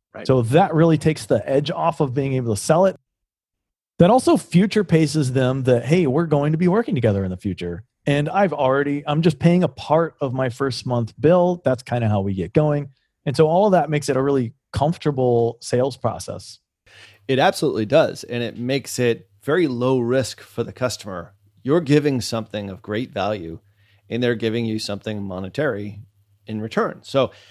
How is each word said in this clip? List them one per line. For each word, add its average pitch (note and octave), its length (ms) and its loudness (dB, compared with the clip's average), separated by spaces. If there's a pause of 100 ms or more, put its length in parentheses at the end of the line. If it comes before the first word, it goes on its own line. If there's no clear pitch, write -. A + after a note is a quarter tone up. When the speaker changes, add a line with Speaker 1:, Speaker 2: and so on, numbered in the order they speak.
(140)
Speaker 1:
Right. - 120 -10
Speaker 2:
So C3 160 4
that D#3 320 2
really D#3+ 240 4
takes D#3 280 -2
the B2 220 0
edge C#3+ 220 0
off E3 300 -4
of C3+ 140 -2
being C3+ 200 -2
able A#2 200 -2
to G2+ 60 -4
sell E3+ 260 2
it. F#3+ 100 0 (1000)
That F3 120 8
also C4 260 4
future G3+ 460 2
paces D#3 500 2
them C3 320 0
that, A#2+ 200 2
"Hey, E3 220 2
we're D3 200 0
going D3+ 260 0
to D#3+ 60 -2
be F3+ 100 2
working A3+ 260 0
together A2 280 2
in F#2 80 -4
the F#2 60 -6
future. F2 480 -6 (220)
And C#3+ 220 0
I've F#3+ 240 0
already, C#3+ 540 0
I'm D3+ 160 0
just E3 160 2
paying F3 240 4
a D3+ 60 0
part - 520 0
of C3+ 120 -2
my C3 160 -2
first B2+ 380 -4
month A#2+ 340 -2
bill." F3 440 4
That's B2+ 180 0
kinda A#2 260 -2
how G#2 140 2
we G2 120 -4
get F2+ 180 -6
going. D3 380 0 (340)
And C#3 120 -4
so D#3 100 6
all F3 200 2
of G3+ 60 4
that D#3+ 180 2
makes D3 180 -2
it C3+ 80 0
a C3 60 2
really C3+ 320 -2 (180)
comfortable B2+ 880 0
sales B2+ 360 -2
process. - 640 -10 (680)
Speaker 1:
It C3 100 2
absolutely C3+ 480 0
does. C3 380 0
And A#2+ 180 -8
it A2+ 140 -8
makes B2+ 420 -6
it A#2+ 300 0 (140)
very D#3+ 260 0
low B2+ 320 0
risk A#2+ 400 -2
for - 240 -8
the G#2 80 -10
customer. G2 600 -8 (280)
You're D#3 200 0
giving C#3+ 380 2
something G#2+ 500 -8
of F#2 120 -14
great A2 300 -6
value, F#2 480 -6 (480)
and A#2 140 -4
they're A#2+ 120 0
giving A2+ 300 -2
you A2 140 -4
something G#2 440 -8
monetary G2+ 800 -6 (460)
in A2 140 -8
return. E3+ 420 -6
So C3 280 -2 (200)